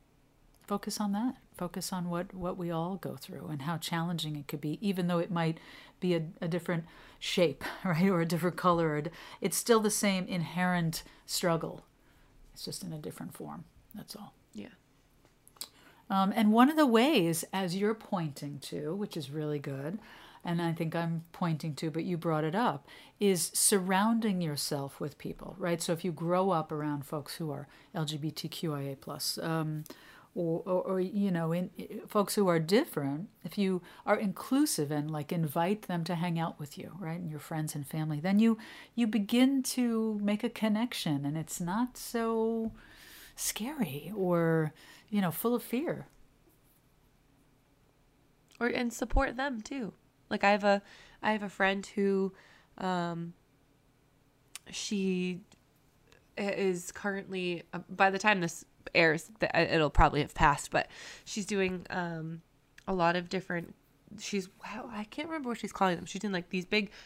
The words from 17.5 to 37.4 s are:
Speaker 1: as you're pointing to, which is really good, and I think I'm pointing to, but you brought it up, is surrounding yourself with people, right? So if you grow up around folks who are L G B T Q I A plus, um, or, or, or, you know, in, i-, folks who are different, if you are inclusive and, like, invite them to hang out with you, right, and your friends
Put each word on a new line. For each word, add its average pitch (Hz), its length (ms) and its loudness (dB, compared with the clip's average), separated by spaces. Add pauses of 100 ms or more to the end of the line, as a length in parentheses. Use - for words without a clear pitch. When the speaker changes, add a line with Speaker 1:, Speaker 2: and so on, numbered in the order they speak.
Speaker 1:
as 190 220 -2
you're 208 180 0
pointing 151 680 -6
to, 151 340 -6
which 202 200 -6
is 143 140 -8
really 151 300 -4
good, 143 400 -6 (440)
and 170 180 0
I 170 100 0
think 160 240 -2
I'm 165 280 -2 (100)
pointing 160 420 -2
to, 160 160 -4
but 160 120 -4
you 180 140 -2
brought 160 260 0
it 156 120 -2
up, 196 320 0 (320)
is 190 340 4
surrounding 202 880 4
yourself 143 580 -4
with 151 200 -6
people, - 400 -10
right? 175 220 0
So 180 120 0
if 165 100 -4
you 185 80 0
grow 175 380 2
up 160 220 2
around 147 340 -2
folks 147 300 -8
who 156 160 -4
are 139 160 -8 (260)
L 160 120 -2
G 151 120 -4
B 147 140 -4
T - 160 -10
Q 156 260 -4
I 143 100 -4
A 139 120 -6
plus, - 420 -6
um, 156 460 -2 (520)
or, 170 300 0
or, 185 180 2
or, 190 160 -2
you 196 320 0
know, 165 200 0
in, 180 180 -2 (100)
i-, - 80 -10 (200)
folks 196 280 2
who 202 120 6
are 170 120 6
different, 160 720 2 (140)
if - 140 -8
you 190 240 2 (240)
are 208 120 4
inclusive 214 760 2
and, 151 180 0
like, 151 220 -4
invite 170 520 0
them 170 200 -2
to 175 120 -2
hang 165 240 0
out 165 200 -4
with - 180 -10
you, - 220 -12
right, 170 200 -6
and 170 120 -8
your 151 80 -8
friends 156 360 -4